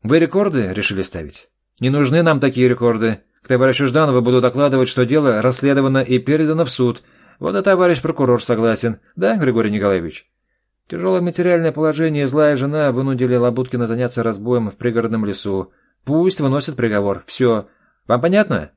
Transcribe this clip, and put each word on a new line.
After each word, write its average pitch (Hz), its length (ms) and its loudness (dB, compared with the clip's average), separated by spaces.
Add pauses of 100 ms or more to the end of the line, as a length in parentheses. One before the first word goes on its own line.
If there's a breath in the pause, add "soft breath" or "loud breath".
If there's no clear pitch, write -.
«Вы 123 160 2
рекорды 165 560 0
решили 95 300 -4
ставить? - 460 -12 (300)
Не 131 120 0
нужны 143 320 2
нам 156 160 2
такие 127 280 2
рекорды. 113 520 0 (240)
К - 40 -20
товарищу 131 380 2
Жданову 127 360 4
буду 123 200 4
докладывать, 131 480 2
что 127 160 0
дело 123 380 2
расследовано 135 560 2
и 127 180 0
передано 156 480 0
в - 60 -8
суд. 123 320 -2 (340 soft breath)
Вот 175 180 -4
и 196 60 0
товарищ 180 400 2
прокурор 127 420 0
согласен. 113 560 -2 (160 soft breath)
Да, 202 200 0
Григорий 117 340 0
Николаевич?» 95 580 -2 (600)
Тяжёлое 180 340 -2
материальное 170 500 0
положение 151 520 -2
и 139 40 0
злая 147 300 2
жена 143 340 -2
вынудили 127 440 0
Лабуткина 120 520 -2
заняться 117 360 -4
разбоем 110 460 -2
в 95 60 -12
пригородном 113 500 -2
лесу. 95 460 -4 (320)
Пусть 165 380 0
выносит 139 340 -2
приговор. 104 520 -2
Всё. 113 420 0 (380 soft breath)
Вам 120 120 2
понятно? 165 580 0